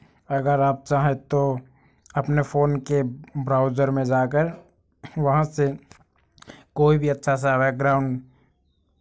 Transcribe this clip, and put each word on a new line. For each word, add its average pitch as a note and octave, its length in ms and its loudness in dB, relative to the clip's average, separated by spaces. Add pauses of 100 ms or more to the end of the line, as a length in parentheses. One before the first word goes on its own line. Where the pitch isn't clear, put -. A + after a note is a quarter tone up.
(300)
अगर C#3 320 0
आप C3+ 260 0
चाहें C#3+ 280 2 (100)
तो C#3+ 160 0 (760)
अपने D3 280 0
फ़ोन C#3+ 400 0
के C#3+ 200 0
ब्राउज़र C3+ 880 -2
में C3+ 160 0
जाकर C3 480 0 (640)
वहाँ D3 280 2
से D3+ 220 0 (1080)
कोई D3+ 220 4
भी D3 120 -2
अच्छा C#3 260 -2
सा C3+ 240 0
बैकग्राउंड C3+ 600 0 (800)